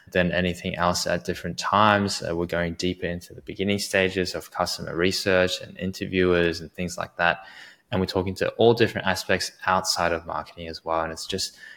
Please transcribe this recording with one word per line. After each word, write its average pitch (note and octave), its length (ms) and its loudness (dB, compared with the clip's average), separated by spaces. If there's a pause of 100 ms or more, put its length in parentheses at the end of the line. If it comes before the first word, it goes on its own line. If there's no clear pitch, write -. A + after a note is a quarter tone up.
(120)
than F2+ 200 2
anything F2 440 -2
else F2 300 0
at F2 180 -2
different F2 340 -6
times. G2+ 640 4
Uh, E2+ 120 -4
we're E2+ 120 -2
going E2+ 280 -2
deeper F2+ 320 -2
into F2 280 -8
the - 80 -18
beginning G2+ 380 -2
stages F#2 540 2
of F2+ 160 -10
customer E2+ 460 -4
research F#2 640 2
and - 160 -16
interviewers F2+ 840 2
and D#2+ 120 -14
things F2 240 -6
like E2 200 -8
that. E2+ 280 2 (460)
And G2+ 100 0
we're F#2 60 2
talking F#2+ 300 -2
to - 140 0
all A#2 240 6
different G#2 320 0
aspects F#2+ 460 -2 (120)
outside F2+ 480 2
of E2 140 -4
marketing D#2+ 420 -8
as D#2+ 160 -14
well. E2 180 -2
And E2 100 -6
it's - 140 -12
just, - 300 -6 (200)